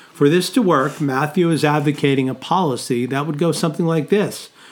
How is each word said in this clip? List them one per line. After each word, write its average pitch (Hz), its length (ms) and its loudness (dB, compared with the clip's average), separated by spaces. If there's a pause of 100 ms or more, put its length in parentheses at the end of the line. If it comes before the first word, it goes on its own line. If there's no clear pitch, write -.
(120)
For 143 160 2
this 175 240 2
to 262 100 2
work, 151 380 0
Matthew 151 520 0
is 151 120 0
advocating 147 680 2
a 127 60 -6
policy 131 720 -2
that 139 220 -4
would 156 100 -6
go 170 140 0
something 165 340 -2
like 165 240 -2
this. 196 400 -2 (220)